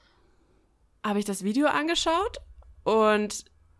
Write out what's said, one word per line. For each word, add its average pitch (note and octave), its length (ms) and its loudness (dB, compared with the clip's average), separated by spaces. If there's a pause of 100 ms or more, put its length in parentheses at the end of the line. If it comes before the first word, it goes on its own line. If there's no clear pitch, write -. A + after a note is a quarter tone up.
(1040)
habe G#3 140 0
ich G#3 60 -2
das G3+ 200 -6
Video B3 220 2
angeschaut E4+ 720 0 (460)
und G#3+ 640 2 (340)